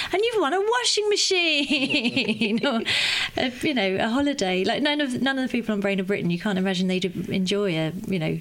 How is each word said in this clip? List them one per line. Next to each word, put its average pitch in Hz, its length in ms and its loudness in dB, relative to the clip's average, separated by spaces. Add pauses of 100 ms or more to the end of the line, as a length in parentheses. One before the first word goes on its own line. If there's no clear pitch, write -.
(120)
and 370 120 2
you've 453 160 2
won 277 140 2
a 381 60 2
washing 440 500 2
machine," 269 1600 2
<laughs> - 0 -
or 240 160 0 (540)
a, 254 160 0 (100)
you 311 120 0
know, 196 260 0
a 226 80 2
holiday. 220 560 0
Like, 226 180 0
none 294 180 0
of, 247 220 -2
none 269 160 0
of 262 100 0
the - 40 -12
people 220 220 -2
on 202 60 -2
Brain 196 200 0
of 185 60 -2
Britain, 190 240 0
you 170 80 0
can't 196 200 -2
imagine 185 300 0
they'd 185 160 0 (240)
enjoy 190 480 0
a, 160 160 0 (160)
you 190 100 0
know, 165 220 -2